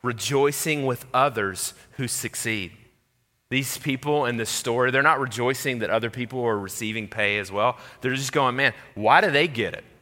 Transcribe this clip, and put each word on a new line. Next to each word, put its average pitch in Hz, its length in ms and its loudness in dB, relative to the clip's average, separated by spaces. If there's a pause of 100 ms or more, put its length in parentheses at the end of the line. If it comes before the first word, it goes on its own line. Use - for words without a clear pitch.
Rejoicing 139 840 0
with 123 260 -2
others 110 640 0 (180)
who 127 160 -4
succeed. 107 640 -4 (800)
These 135 280 -2
people 143 480 0
in 120 100 -2
this 113 140 -4
story, 123 400 0
they're 135 120 2
not 147 180 6
rejoicing 123 600 -2
that 95 100 -2
other 113 200 0
people 123 340 -6
are 110 140 0
receiving 107 500 -6
pay 104 300 0
as 95 140 -6
well. 113 240 0 (240)
They're 127 140 -2
just 135 180 -4
going, 127 240 2
"Man, 135 180 2 (200)
why 113 260 6
do 196 100 2
they 151 180 4
get 113 260 -2
it? - 100 -14 (180)